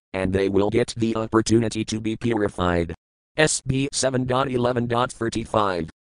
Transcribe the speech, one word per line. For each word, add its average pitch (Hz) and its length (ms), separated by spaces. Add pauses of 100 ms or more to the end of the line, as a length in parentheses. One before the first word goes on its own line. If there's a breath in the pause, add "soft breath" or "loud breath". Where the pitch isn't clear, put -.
(140)
and 95 180
they 98 160
will 98 220
get 117 260
the 113 220
opportunity 110 640
to 110 160
be 110 160
purified. 90 800 (400)
S 156 320
B 135 240
seven 131 320
dot 131 260
eleven 120 380
dot 120 240
thirty-five. 104 800 (140)